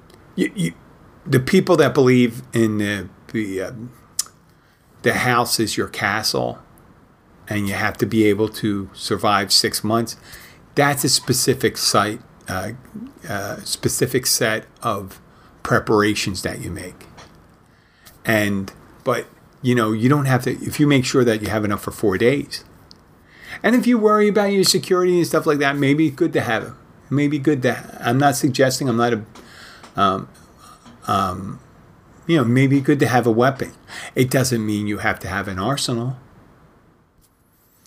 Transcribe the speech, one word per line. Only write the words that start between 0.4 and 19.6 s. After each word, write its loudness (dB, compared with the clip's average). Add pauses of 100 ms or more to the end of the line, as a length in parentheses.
you, -2 (520)
the 2
people 4
that 2
believe 4 (100)
in 0
the, -4 (220)
the, -6
um, -12 (1080)
the 2
house 0
is -2
your -2
castle -4 (920)
and -4
you -4
have -2
to 0
be 2
able 2
to -6
survive -2
six 0
months, -2 (580)
that's 0
a 0
specific 0
site, 0 (260)
uh, -6 (560)
uh, -8
specific -4
set -2 (160)
of -6 (400)
preparations 0
that -8
you -10
make. -12 (1160)
And, 0 (320)
but, -2 (340)